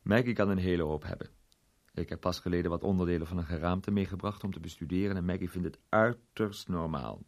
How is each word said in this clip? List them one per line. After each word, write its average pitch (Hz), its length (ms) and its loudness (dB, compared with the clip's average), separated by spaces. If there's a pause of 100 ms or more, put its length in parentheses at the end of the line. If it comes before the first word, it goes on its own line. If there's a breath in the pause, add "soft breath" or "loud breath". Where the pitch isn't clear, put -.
Maggie 117 320 4
kan 101 160 4
een 98 80 2
hele 90 260 2
hoop 76 200 -2
hebben. - 260 -8 (640)
Ik 85 160 -4
heb 87 100 -6
pas 90 200 -2
geleden 87 320 0
wat 85 120 -2
onderdelen 87 440 2
van 87 100 -4
een 87 80 -2
geraamte 87 460 0
meegebracht 101 520 -2
om 98 80 -4
te 90 80 -8
bestuderen 87 560 -2
en 90 100 -2
Maggie 90 240 -2
vindt 90 180 -4
het - 120 -8 (100)
uiterst 110 800 2
normaal. 78 600 -4